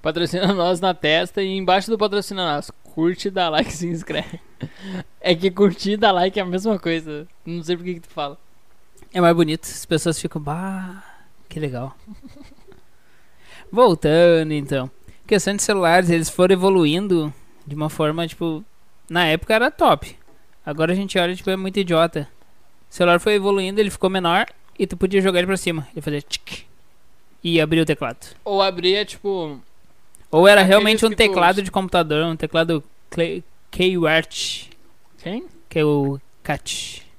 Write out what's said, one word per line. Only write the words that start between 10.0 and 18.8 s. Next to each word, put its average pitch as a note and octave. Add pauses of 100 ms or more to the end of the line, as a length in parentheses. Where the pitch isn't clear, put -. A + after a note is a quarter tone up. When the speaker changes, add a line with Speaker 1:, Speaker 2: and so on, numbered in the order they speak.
Speaker 2:
ficam, D#3+
"Bah, F#3 (460)
que D#3
legal." C3+ (120)
<laughs> -
Voltando, E3
então. C3+ (380)
Questão G3+
de G3+
celulares, F3+
eles E3
foram F3+
evoluindo F3+ (320)
de C#3+
uma D3+
forma, D#3+
tipo, E3 (460)